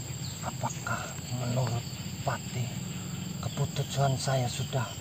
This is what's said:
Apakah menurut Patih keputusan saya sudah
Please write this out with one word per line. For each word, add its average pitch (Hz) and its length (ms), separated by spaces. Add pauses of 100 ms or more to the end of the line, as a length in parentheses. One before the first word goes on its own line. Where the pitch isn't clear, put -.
(400)
Apakah - 640 (320)
menurut 123 480 (400)
Patih - 400 (760)
keputusan 139 760
saya 131 320
sudah 123 380 (140)